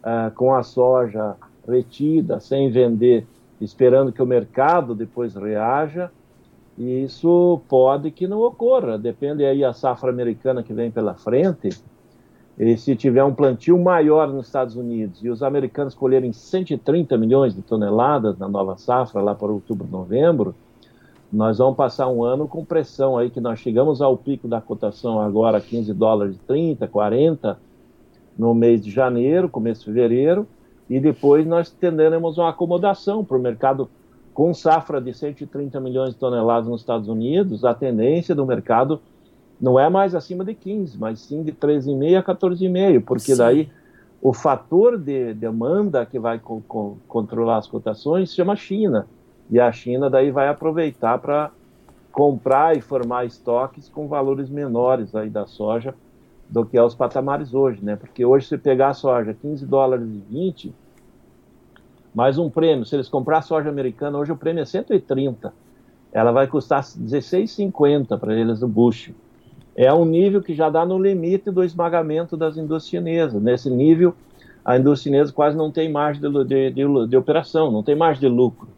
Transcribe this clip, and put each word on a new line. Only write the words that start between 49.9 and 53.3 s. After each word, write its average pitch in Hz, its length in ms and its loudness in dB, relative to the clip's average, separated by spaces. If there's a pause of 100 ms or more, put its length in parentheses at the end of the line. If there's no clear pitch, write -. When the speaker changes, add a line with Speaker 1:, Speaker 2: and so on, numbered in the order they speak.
Speaker 1:
daí 135 200 2
vai 139 200 0
aproveitar 147 680 -2
pra 147 320 -4 (600)
comprar 143 640 2
e 147 60 -4
formar 123 420 -4
estoques 123 640 -4